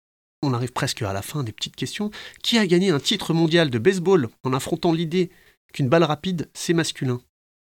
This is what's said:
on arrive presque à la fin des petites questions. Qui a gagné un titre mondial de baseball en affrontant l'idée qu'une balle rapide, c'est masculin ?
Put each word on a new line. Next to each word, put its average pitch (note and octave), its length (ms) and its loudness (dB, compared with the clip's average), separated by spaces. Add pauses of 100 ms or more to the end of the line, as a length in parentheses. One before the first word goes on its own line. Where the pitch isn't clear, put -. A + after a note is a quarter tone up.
(420)
on C#3 100 0
arrive B2 200 -4
presque - 300 -4
à G2 100 -4
la G2 100 -4
fin D3 200 -6
des A2 100 -6
petites - 240 -12
questions. G#3 340 -6 (320)
Qui - 160 0
a G#3+ 80 2
gagné F3+ 240 4
un C#3+ 100 2
titre - 320 -2
mondial E3 380 4
de A#2+ 80 0
baseball F3 500 2 (140)
en C3 100 -2
affrontant E3+ 400 0
l'idée E3+ 380 0 (420)
qu'une C3+ 160 0
balle E3 160 6
rapide, D#3 500 -4
c'est - 200 -2
masculin ? C3+ 460 -2 (600)